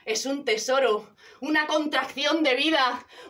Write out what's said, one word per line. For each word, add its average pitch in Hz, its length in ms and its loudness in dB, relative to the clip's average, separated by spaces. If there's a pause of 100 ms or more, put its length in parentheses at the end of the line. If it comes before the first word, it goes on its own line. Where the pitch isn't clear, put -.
es 220 220 -4
un 277 180 -4
tesoro, 220 720 0 (240)
una 302 280 0
contracción 302 760 0
de 262 120 2
vida, 285 520 0 (220)